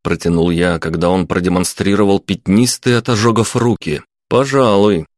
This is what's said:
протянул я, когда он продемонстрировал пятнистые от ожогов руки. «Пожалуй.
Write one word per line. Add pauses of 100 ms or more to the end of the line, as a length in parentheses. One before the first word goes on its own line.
протянул
я,
когда
он
продемонстрировал
пятнистые
от
ожогов
руки. (260)
«Пожалуй. (120)